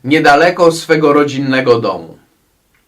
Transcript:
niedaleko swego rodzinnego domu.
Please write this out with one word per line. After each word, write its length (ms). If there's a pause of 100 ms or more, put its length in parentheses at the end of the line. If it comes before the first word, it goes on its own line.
niedaleko 680
swego 420
rodzinnego 680
domu. 380 (720)